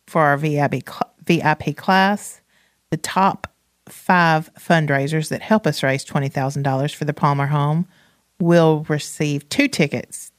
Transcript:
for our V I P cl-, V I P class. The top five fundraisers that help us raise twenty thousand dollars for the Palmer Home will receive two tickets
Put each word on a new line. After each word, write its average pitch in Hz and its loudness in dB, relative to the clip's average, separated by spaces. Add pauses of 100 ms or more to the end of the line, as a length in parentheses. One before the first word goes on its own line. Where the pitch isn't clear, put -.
for 165 0
our 143 4
V 147 -2
I 143 2
P 131 -4
cl-, - -10 (120)
V 170 2
I 151 2
P - -6
class. 190 0 (500)
The 160 -2
top - -2 (420)
five 165 2 (100)
fundraisers 151 0
that 135 -6
help 214 0
us 151 -2
raise 135 0
twenty 139 -4
thousand 139 -2
dollars 139 0
for - -8
the 147 -2
Palmer 143 0
Home 147 0 (500)
will 165 2
receive 151 -4
two - 0
tickets - -4